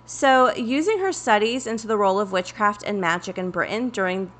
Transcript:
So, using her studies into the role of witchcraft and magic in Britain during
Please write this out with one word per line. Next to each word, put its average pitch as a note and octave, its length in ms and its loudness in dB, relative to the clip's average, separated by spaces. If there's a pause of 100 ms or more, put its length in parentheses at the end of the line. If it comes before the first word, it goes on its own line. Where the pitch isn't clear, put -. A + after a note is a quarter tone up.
So, C4 520 4
using D4+ 420 0
her F#4 140 0
studies A#3 560 0
into A3+ 180 -6
the A3 100 0
role G3 220 2
of G3+ 140 -2
witchcraft G#3 520 -2
and G3+ 160 -4
magic F3 380 -2
in F#3 120 -4
Britain G#3 400 -2
during F#3+ 500 -4